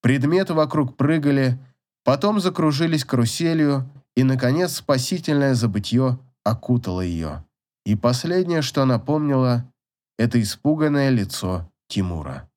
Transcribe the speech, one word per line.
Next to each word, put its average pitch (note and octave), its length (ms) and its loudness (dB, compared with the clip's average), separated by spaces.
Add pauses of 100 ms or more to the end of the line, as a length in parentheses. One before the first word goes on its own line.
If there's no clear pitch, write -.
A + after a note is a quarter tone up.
Предметы D3 520 2
вокруг D3+ 420 0
прыгали, C#3 640 2 (440)
потом G3+ 360 2
закружились E3 640 0
каруселью, C#3 840 0 (260)
и, C3 80 4
наконец, C3 520 0
спасительное C#3 800 0
забытьё A#2 640 0 (240)
окутало A2+ 580 -2
её. E2 420 -6 (420)
И G2+ 100 0
последнее, E3 680 0
что C#3 200 -2
она B2+ 180 2
помнила, C3 720 0 (460)
это A#2 240 2
испуганное C#3+ 680 0
лицо F#2 600 -2 (180)
Тимура. D#2 680 -6